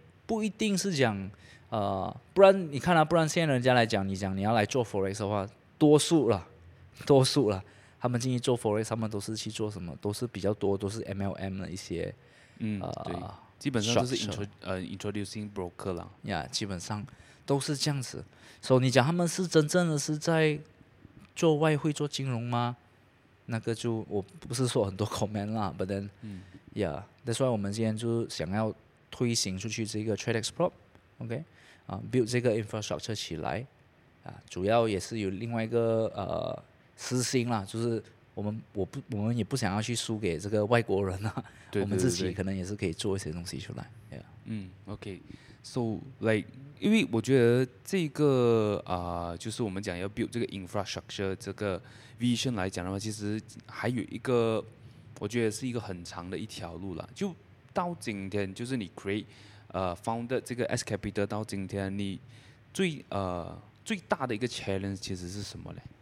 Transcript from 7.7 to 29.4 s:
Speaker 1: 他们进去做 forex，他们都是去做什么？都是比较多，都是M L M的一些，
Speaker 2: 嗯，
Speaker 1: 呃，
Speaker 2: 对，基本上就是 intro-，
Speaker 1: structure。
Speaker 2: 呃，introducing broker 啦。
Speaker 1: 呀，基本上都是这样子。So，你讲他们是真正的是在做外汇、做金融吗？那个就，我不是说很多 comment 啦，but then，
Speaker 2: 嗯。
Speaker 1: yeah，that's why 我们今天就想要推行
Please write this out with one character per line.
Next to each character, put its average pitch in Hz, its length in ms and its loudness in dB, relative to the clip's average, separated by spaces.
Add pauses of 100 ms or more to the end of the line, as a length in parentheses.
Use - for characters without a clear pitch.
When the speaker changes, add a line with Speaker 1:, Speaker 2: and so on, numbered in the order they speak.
Speaker 1:
他 123 100 0
们 120 100 0
进 127 120 0
去 123 80 0
做 120 180 2
forex， 110 320 0
他 113 60 -2
们 110 140 -2
都 104 100 -4
是 110 160 -6
去 107 160 -6
做 107 180 -4
什 95 120 -8
么？ 85 200 -8
都 101 100 0
是 120 160 -4
比 101 140 -8
较 101 120 2
多， 98 240 0
都 98 120 -4
是 110 140 -6
M 98 180 -6
L 98 120 -2
M 95 280 -6
的 87 80 -8
一 85 60 -8
些， 87 380 -6 (440)
Speaker 2:
嗯， 107 240 -4
Speaker 1:
呃， - 240 -6
Speaker 2:
对， - 100 -6 (440)
基 147 100 -4
本 120 120 0
上 117 140 0
就 113 100 6
是 107 220 -2
intro-， 101 160 -4
Speaker 1:
structure。 101 60 -8 (120)
Speaker 2:
呃， 92 200 -4
introducing 101 720 -6
broker 92 400 -6
啦。 87 160 -8 (140)
Speaker 1:
呀， 85 280 -4
基 - 140 -2
本 95 140 -6
上 104 260 -6 (400)
都 139 140 2
是 135 180 -2
这 151 140 0
样 139 100 -2
子。 - 220 -8 (380)
So， 127 180 6
你 127 100 6
讲 123 160 8
他 156 60 2
们 175 160 2
是 180 200 -2
真 156 200 6
正 175 220 4
的 147 100 0
是 151 180 -2
在 156 420 2 (760)
做 160 220 6
外 156 200 4
汇、 151 160 0
做 147 140 -2
金 135 200 -4
融 117 140 -2
吗？ 120 360 0 (720)
那 113 120 -2
个 113 140 -2
就， 113 360 -2
我 101 120 0
不 - 320 -12
是 127 140 2
说 113 180 2
很 95 100 -4
多 104 120 0
comment 107 460 -2
啦， 104 240 -2
but 98 80 0
then， 101 240 -4 (120)
Speaker 2:
嗯。 98 200 -12 (340)
Speaker 1:
yeah，that's 104 640 -4
why 131 100 4
我 117 80 2
们 101 160 -2
今 113 100 0
天 110 140 0
就 117 320 -2
想 82 220 -4
要 107 200 0 (380)
推 120 240 0
行 95 240 -2